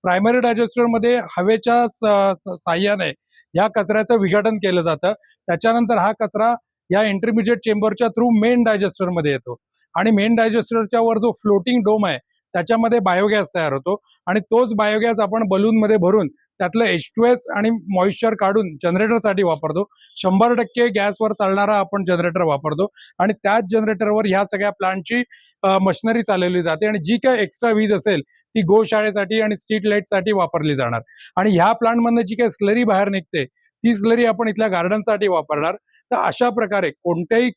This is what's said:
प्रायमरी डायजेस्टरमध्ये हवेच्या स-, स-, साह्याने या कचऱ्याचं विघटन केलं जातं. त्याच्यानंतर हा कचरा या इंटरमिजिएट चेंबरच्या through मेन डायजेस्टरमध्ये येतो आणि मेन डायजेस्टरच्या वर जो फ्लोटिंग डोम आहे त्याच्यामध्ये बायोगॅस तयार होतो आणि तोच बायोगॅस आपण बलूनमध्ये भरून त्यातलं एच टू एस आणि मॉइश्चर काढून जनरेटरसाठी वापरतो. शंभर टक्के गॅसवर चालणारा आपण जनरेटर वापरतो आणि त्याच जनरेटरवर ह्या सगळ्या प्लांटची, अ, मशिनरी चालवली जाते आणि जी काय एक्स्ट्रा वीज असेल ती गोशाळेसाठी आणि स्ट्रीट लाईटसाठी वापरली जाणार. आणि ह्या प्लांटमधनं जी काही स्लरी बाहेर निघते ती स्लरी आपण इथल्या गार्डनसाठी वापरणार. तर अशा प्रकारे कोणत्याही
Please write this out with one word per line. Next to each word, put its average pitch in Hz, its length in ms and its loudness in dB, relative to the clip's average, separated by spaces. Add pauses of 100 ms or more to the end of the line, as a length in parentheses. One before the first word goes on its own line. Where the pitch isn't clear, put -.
प्रायमरी 202 360 2
डायजेस्टरमध्ये 240 800 0 (180)
हवेच्या 226 560 0
स-, 196 460 0
स-, 180 200 -12
साह्याने 180 540 -2 (400)
या 196 140 2
कचऱ्याचं 214 520 0
विघटन 208 380 0
केलं 180 240 0
जातं. 165 320 -2 (340)
त्याच्यानंतर 226 500 0
हा 196 140 2
कचरा 220 440 -2 (360)
या 202 120 2
इंटरमिजिएट 214 540 0
चेंबरच्या 214 500 -2
through 226 340 2
मेन 240 220 2
डायजेस्टरमध्ये 185 680 -2
येतो 123 240 -6 (400)
आणि 196 160 2
मेन 214 240 2
डायजेस्टरच्या 226 680 0
वर 226 160 0
जो 220 140 0
फ्लोटिंग 214 500 0
डोम 208 240 0
आहे 151 120 -2 (360)
त्याच्यामध्ये 226 460 0
बायोगॅस 196 560 0
तयार 160 180 -2
होतो 165 240 -4 (300)
आणि 190 120 0
तोच 226 360 0
बायोगॅस 214 440 0
आपण 220 280 0
बलूनमध्ये 214 500 2
भरून 185 300 2
त्यातलं - 560 -4
एच 180 320 -2
टू 226 100 2
एस 247 200 2 (100)
आणि 208 140 0
मॉइश्चर 196 640 0
काढून 196 500 0
जनरेटरसाठी 202 600 0
वापरतो. 160 420 -2 (320)
शंभर 196 360 2
टक्के 240 340 0
गॅसवर 208 440 -2
चालणारा 202 420 0
आपण 202 340 -2
जनरेटर 175 360 0
वापरतो 151 440 -2 (320)
आणि 196 140 2
त्याच 208 380 0
जनरेटरवर 214 540 0
ह्या 196 200 0
सगळ्या 202 240 -2
प्लांटची, 196 540 -4 (400)
अ, 190 140 2
मशिनरी 220 440 0
चालवली 180 420 0
जाते 160 240 -2
आणि 214 120 -2
जी 180 180 -2
काय 254 240 2
एक्स्ट्रा 226 300 -2
वीज 214 220 2
असेल 180 280 0 (340)
ती 220 60 0
गोशाळेसाठी 214 800 2
आणि 214 160 -2
स्ट्रीट 214 280 -4
लाईटसाठी 202 460 0
वापरली 160 440 0
जाणार. 117 260 -2 (340)
आणि 202 160 2
ह्या 180 200 4
प्लांटमधनं 233 500 0
जी 208 140 -4
काही 226 160 0
स्लरी 214 320 0
बाहेर 202 260 2
निघते 175 440 -4
ती - 420 -2
स्लरी 226 300 2
आपण 220 220 0
इथल्या 214 200 -2
गार्डनसाठी 196 600 0
वापरणार. 156 480 -2 (360)
तर 247 40 0
अशा - 340 0
प्रकारे 202 400 -2
कोणत्याही 175 680 -2